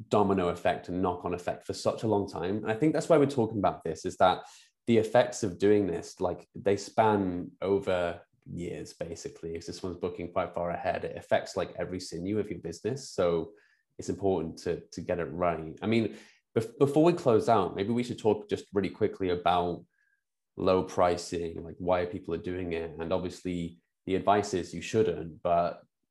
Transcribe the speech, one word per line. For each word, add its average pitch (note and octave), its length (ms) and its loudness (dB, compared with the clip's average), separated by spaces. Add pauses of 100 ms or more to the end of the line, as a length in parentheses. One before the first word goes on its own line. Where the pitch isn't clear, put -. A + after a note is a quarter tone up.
domino G2 400 4
effect E2+ 400 -2
and F2+ 140 -2
knock-on F2+ 320 -2
effect F2 320 -6
for G2+ 60 -6
such - 320 -2
a - 40 0
long G2+ 200 2
time. F#2 300 -4
And - 120 -4
I A2+ 40 0
think D3+ 180 2
that's D3+ 160 -2
why E3+ 80 8
we're C#3+ 100 6
talking A2+ 320 0
about - 240 0
this, - 220 -6
is F2+ 140 -6
that F#2 240 6 (440)
the A#2 120 6
effects A#2+ 440 4
of F2+ 160 -4
doing G2+ 300 6
this, E2+ 320 -8
like, F2 340 -4
they G2+ 220 2
span G2 760 2 (120)
over F#2 580 0 (320)
years, E2+ 400 -8
basically. E2 640 -10
If E2 120 -10
this F2 180 -10
one's F2 120 -6
booking F2 360 -6
quite F2 200 -2
far E2+ 180 -4
ahead, E2 340 -4
it - 120 -8
affects, - 400 -2
like, F2 220 -4
every F2+ 220 -6
sinew F#2 400 -4
of G2 100 -6
your E2+ 80 -6
business. G#2+ 520 -6
So E2+ 420 0 (460)
it's - 100 -10
important F2 560 -2
to, E2 160 -4 (120)
to - 80 -8
get F2 200 -4
it E2 120 -4
right. E2 480 -2
I G2 60 -4
mean, A2 300 2 (420)
bef-, - 200 -4
before C#3+ 260 6
we E3+ 80 8
close A#2 360 4
out, G2 280 2
maybe G2+ 160 -2
we A#2+ 100 0
should A#2 160 -6
talk G#2+ 320 0
just G2 140 -4 (100)
really G2 160 0
quickly G2 400 -2
about F2 540 0 (720)
low F#2 260 4
pricing, E2+ 800 0
like, E2+ 160 -14
why F2+ 260 0
people F2 300 -6
are E2 40 -4
doing F2+ 340 -6
it, E2 260 -6
and E2 140 -4
obviously F2 680 -4 (280)
the F#2 100 0
advice G2 380 2
is E2+ 200 -4
you E2+ 80 -8
shouldn't, E2+ 600 0
but E2+ 380 2 (300)